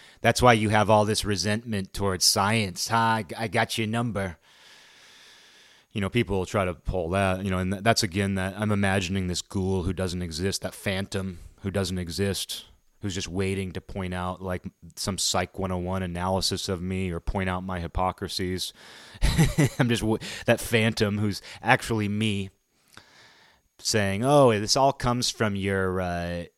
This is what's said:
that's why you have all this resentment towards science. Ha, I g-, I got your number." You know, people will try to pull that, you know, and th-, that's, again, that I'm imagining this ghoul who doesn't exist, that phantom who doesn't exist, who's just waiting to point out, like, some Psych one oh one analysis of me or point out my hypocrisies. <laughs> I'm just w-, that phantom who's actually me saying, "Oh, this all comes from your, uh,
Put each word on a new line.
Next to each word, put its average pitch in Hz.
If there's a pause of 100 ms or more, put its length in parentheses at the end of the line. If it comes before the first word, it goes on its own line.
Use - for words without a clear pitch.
(200)
that's 117
why 123
you 107
have 104
all 107
this 104
resentment 104
towards 95
science. 104
Ha, 113
I 110
g-, 107
I 113
got 113
your 113
number." 107 (1600)
You 107
know, 95
people 113
will 92
try 98
to 90
pull 90
that, 95
you 101
know, 92
and 92
th-, 95
that's, 113
again, 98
that 95
I'm 107
imagining 98
this 87
ghoul 95
who 92
doesn't 90
exist, 90
that 92
phantom 95 (240)
who 101
doesn't 92
exist, 92 (340)
who's 101
just 87
waiting 95
to 92
point 92
out, 90
like, 90 (320)
some 95
Psych -
one 95
oh 90
one 92
analysis 90
of 92
me 92
or 82
point 95
out 92
my 92
hypocrisies. 92 (500)
<laughs> -
I'm 127
just 117
w-, 110 (280)
that 117
phantom 110
who's 104 (200)
actually 113
me 101 (1300)
saying, 101
"Oh, 135
this 104
all 139
comes 120
from 104
your, 95
uh, 87 (140)